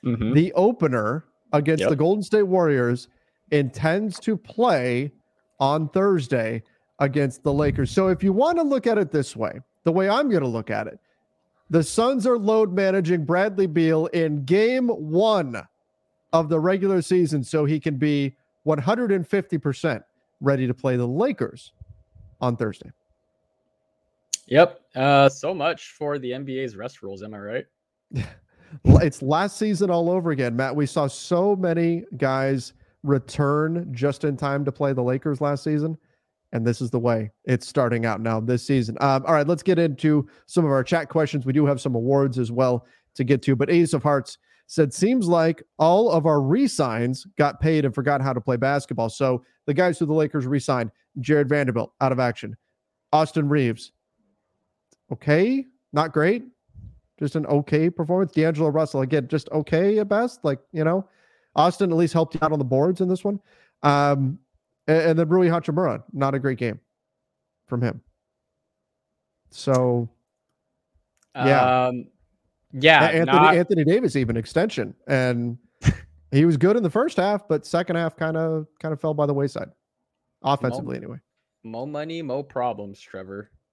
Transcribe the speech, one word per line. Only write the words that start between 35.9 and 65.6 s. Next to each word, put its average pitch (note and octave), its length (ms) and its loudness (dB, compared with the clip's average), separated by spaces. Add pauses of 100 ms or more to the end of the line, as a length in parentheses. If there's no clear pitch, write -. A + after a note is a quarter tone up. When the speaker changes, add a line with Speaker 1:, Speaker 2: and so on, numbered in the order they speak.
Speaker 2:
and A2+ 120 -2
this A#2 160 0
is A#2+ 80 -4
the B2 100 -2
way A2+ 320 -2 (120)
it's B2 240 0
starting A#2+ 380 0
out A2 160 0
now A2+ 180 -2
this A#2+ 240 -2
season. A#2+ 380 0
Um, C3+ 240 2
all E3 80 2
right, D3 120 2
let's E3 180 -2
get F3+ 140 2
into D3+ 520 0 (160)
some - 180 0
of D3 80 2
our C3+ 140 2
chat E3 240 -2
questions. D3 360 -2
We C3+ 60 -2
do D3 140 4
have C#3 160 0
some B2+ 140 -4
awards C3 440 2
as A#2 100 -2
well B2 360 0 (300)
to C3 100 -2
get B2+ 160 2
to, C3+ 160 2
but C3+ 120 0
Ace E3+ 220 4
of C#3+ 120 -2
Hearts C#3+ 340 0 (340)
said, D3 220 2
"Seems A3 340 2
like E3 340 2 (160)
all F#3 320 4
of D#3 160 2
our D3+ 160 4
re-signs C3 840 0 (120)
got C#3+ 220 0
paid D#3 240 2
and C3 100 0
forgot C#3 280 0
how C3+ 100 -2
to B2 80 -2
play B2 160 -2
basketball." C3 540 -2
So B2+ 340 -2 (220)
the D3 80 -2
guys F3+ 260 0
who E3+ 60 0
the D3+ 80 -2
Lakers D3+ 340 -2
re-signed, B2+ 440 -2 (280)
Jared C#3+ 300 2
Vanderbilt, B2+ 500 -2
out C3 140 0
of B2+ 80 -2
action. A2+ 340 -4 (560)
Austin D3+ 380 0
Reaves, C3+ 420 -2 (1200)
okay, F#3+ 540 0 (260)
not D3+ 220 -2
great. F3+ 300 0 (760)
Just D3 160 -4
an D#3 120 -2
okay D3+ 420 2
performance. F3 420 -2
D'Angelo D#3 380 0
Russell, D3 320 -2
again, C3 260 -2
just - 240 -6
okay F3 480 0
at G#3 80 -2
best. A3 380 -2
Like, C#3 140 -2 (120)
you D#3 140 -2
know, F#3 200 0 (480)
Austin F3 380 2
at D#3+ 60 2
least E3 160 2
helped D#3+ 220 0
you - 60 -2
out D#3 120 0
on D3+ 60 -2
the C3+ 60 0
boards C#3+ 360 0
in F#3 80 0
this F#3 160 -2
one. G3+ 160 -4 (420)
Um, C#3+ 560 2 (480)
a-, D#3+ 220 2
and D#3+ 100 2
then E3 80 2
Rui F3+ 220 4
Hachimura, D#3+ 520 -2 (120)